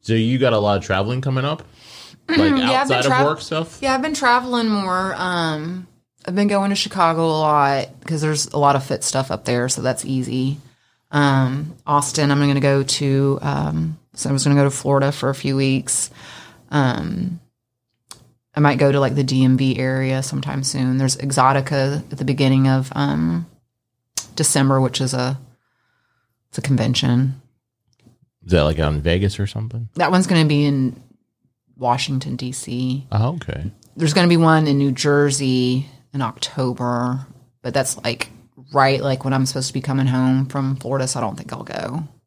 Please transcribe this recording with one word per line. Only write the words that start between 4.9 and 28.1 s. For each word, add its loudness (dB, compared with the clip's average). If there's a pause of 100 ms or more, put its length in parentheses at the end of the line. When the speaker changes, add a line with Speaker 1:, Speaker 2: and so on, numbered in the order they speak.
Speaker 2:
Um, -4 (400)
I've -4
been 2
going 0
to 0
Chicago 0
a 2
lot 2 (180)
'cause -4
there's -2
a -4
lot 4
of -2
fit -4
stuff -2
up -4
there, 0
so -4
that's -2
easy. -2 (520)
Um, 0 (120)
Austin, 0
I'm 2
gonna 2
go 2
to, 0
um, -4 (140)
so -8
I 0
was -2
gonna 4
go 6
to 2
Florida 0
for -4
a -4
few -4
weeks. 0 (600)
Um, -2 (1120)
I -4
might 4
go 4
to, 2
like, 0
the 0
D 2
M 4
V 0
area -2
sometime -6
soon. -2
There's 0
Exotica 0 (140)
at -10
the -4
beginning 4
of, 2
um, 0 (880)
December, 2
which 0
is -2
a, -2 (1120)
it's -10
a -6
convention. 0 (1040)